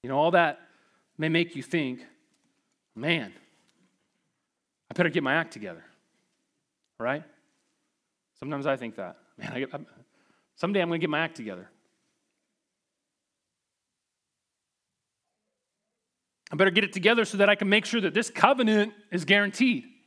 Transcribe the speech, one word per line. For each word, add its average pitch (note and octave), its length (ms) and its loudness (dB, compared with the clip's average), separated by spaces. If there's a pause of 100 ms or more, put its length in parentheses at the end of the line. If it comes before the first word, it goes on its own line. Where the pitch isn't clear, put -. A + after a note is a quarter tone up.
You A#2+ 60 -10
know, C3+ 100 0
all D#3+ 100 4
that E3+ 300 2 (580)
may D#3 120 -2
make E3+ 260 0
you C3+ 80 -10
think, C3 420 -4 (880)
"Man, B2+ 400 -4 (1600)
I - 20 -14
better F3 160 2
get D3+ 140 -2
my C3+ 100 0
act E3 200 -2
together," F#2 300 -14 (1160)
right? C3+ 240 -4 (1160)
Sometimes C#3 280 -6
I C#3 100 0
think A#2 200 -10
that. F#2 200 -12 (180)
"Man, A2 160 -12
I B2+ 100 -8
get, C3+ 120 -8
I'm, - 140 -12 (680)
someday G3 260 -2
I'm F3 100 0
gonna E3 100 -2
get D#3+ 100 -2
my D3+ 120 0
act D#3+ 140 -6
together. G2 360 -12 (4000)
I D#3+ 40 -8
better F#3+ 140 4
get F#3+ 140 4
it G3 100 -4
together G#3+ 320 4
so G#3 120 -8
that G3+ 120 6
I G#3 60 6
can G3+ 120 -4
make G#3 160 4
sure A#3 160 -2
that F3+ 140 -2
this G#3+ 160 0
covenant A3 640 4 (160)
is F3 160 -4
guaranteed." G3+ 680 0 (160)